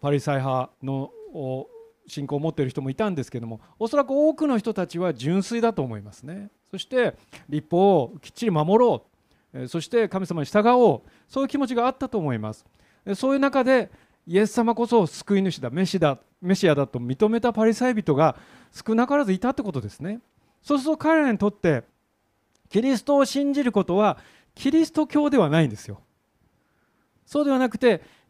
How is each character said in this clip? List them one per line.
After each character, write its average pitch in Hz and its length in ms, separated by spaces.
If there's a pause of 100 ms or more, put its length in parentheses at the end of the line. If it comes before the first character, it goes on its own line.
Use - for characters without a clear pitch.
パ 143 80
リ 143 100
サ 143 140
イ 135 40
派 131 320 (120)
の、 135 280 (220)
お-、 135 360 (380)
信 143 200
仰 143 100
を - 20
持 156 120
っ - 20
て - 80
い 135 60
る 127 40
人 143 120
も 135 80
い 131 40
た 214 140
ん 185 60
で 139 80
す - 80
け 120 100
ど 117 60
も、 110 140 (180)
お 220 100
そ 294 80
ら 277 80
く 269 60
多 302 240
く 311 120
の 254 120
人 214 160
た 180 120
ち 170 120
は 175 160
純 156 280
粋 233 200
だ 226 100
と - 80
思 120 160
い 101 60
ま 104 100
す - 120
ね。 196 260 (200)
そ 196 60
し - 80
て 247 300 (340)
立 151 220
法 180 320
を 120 180
き - 80
っ - 40
ち - 120
り 220 60
守 165 280
ろ 226 280 (480)
う、 135 60
え 127 40
ー、 123 40
そ 165 120
し - 80
て 233 180
神 190 200
様 165 160
に 135 40
従 208 220
お 240 280
う、 - 60 (260)
そ 269 120
う 277 40
い - 20
う - 20
気 - 80
持 277 100
ち 247 80
が 233 120
あ 262 40
っ 262 60
た 262 140
と 226 80
思 147 160
い 110 40
ま 107 140
す。 - 140 (400)
で、 196 80
そ 262 160
う - 20
い 277 40
う - 20
中 269 260
で 254 260 (360)
イ 170 100
エ 208 80
ス 214 80
様 233 220
こ 226 120
そ 220 200
救 - 320
い 196 40
主 185 200
だ、 120 80
メ 175 160
シ 190 120
だ、 147 200 (220)
メ 185 160
シ 185 120
ア 151 60
だ 139 140
と - 100
認 131 300
め 226 120
た 240 120
パ 220 140
リ 226 80
サ 247 140
イ 247 60
人 160 220
が 151 200 (360)
少 - 240
な 240 100
か 285 100
ら 294 80
ず 190 80
い 185 60
た 247 120
っ 269 40
て 277 80
こ 208 80
と 143 100
で 101 100
す - 100
ね。 208 200 (400)
そ - 140
う 285 40
す 254 80
る 311 60
と 302 40
彼 311 240
ら 277 100
に 208 80
と 202 100
っ 202 40
て 139 320 (840)
キ 214 140
リ 262 160
ス - 60
ト 285 120
を 277 80
信 285 280
じ 285 100
る 247 80
こ 196 140
と 175 120
は 202 220 (380)
キ 269 160
リ 320 120
ス - 60
ト 311 160
教 294 240
で 269 80
は 165 100
な 156 120
い 151 80
ん - 20
で 104 60
す - 100
よ。 101 140 (1300)
そ 294 160
う - 20
で 277 80
は 262 80
な 254 80
く - 100
て、 220 240 (260)